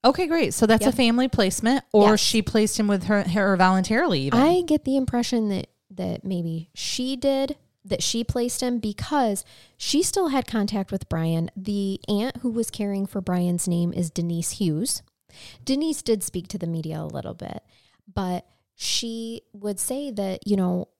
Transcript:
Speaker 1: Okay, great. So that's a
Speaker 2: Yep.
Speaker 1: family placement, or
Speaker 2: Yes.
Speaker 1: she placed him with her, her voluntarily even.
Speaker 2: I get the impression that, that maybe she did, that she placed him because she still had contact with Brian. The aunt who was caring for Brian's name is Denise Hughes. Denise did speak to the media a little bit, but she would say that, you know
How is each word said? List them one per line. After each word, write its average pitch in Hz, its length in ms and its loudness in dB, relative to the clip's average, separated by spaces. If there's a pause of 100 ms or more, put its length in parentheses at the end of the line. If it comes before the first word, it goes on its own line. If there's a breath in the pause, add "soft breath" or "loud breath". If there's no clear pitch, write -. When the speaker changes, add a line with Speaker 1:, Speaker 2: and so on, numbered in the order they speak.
Speaker 1:
Okay, 277 220 4
great. 320 280 2
So 226 120 4
that's 226 180 6
a - 40 6
Speaker 2:
Yep. 254 80 2
Speaker 1:
family 247 320 4
placement, 233 640 2
or 208 180 8
Speaker 2:
Yes. 214 100 4
Speaker 1:
she 220 220 2
placed 214 360 0
him 208 100 2
with 196 160 0
her, 202 180 2
her 190 340 2
voluntarily 190 640 4
even. 226 180 2
Speaker 2:
I 349 220 4
get 302 220 0
the 269 120 0
impression 240 540 0
that, 190 180 -4 (220)
that 185 340 -6
maybe 165 500 -4
she 254 420 -4
did, 269 400 0 (280)
that 190 180 -4
she 233 220 -2
placed 240 360 -2
him 247 200 -2
because 214 640 -2 (320 soft breath)
she - 260 0
still 381 260 0
had 262 200 0
contact 202 420 -2
with - 180 -6
Brian. 165 480 0
The 196 520 -4
aunt 214 300 -2
who 247 120 -2
was 226 220 -2
caring 202 340 -4
for - 140 -6
Brian's 180 480 0
name 175 240 0
is 170 180 -2
Denise 170 420 -4
Hughes. 175 500 -2 (600 loud breath)
Denise 294 380 -2
did 220 220 0
speak 180 240 -8
to - 100 -10
the 170 80 -6
media 160 340 -4
a 156 60 -8
little - 280 -8
bit, - 280 -12 (500)
but 185 340 -4 (280)
she 226 680 -6 (100)
would 202 260 -6
say 277 320 -4
that, 196 360 -6
you 202 100 2
know 180 320 0 (100)